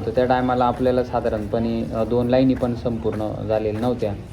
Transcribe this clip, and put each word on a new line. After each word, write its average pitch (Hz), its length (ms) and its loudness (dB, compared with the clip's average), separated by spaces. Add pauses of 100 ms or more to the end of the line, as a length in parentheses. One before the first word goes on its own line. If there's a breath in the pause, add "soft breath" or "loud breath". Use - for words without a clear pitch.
तर 113 40 -2
त्या 127 140 2
टायमाला 123 400 2
आपल्याला 127 400 2
साधारणपणे, 113 800 -2 (100)
अ, 113 100 0
दोन 120 220 0
लाईनी 131 280 4
पण 120 200 -2
संपूर्ण 107 760 -4
झालेल्या 107 320 0
नव्हत्या. 113 320 -2 (200)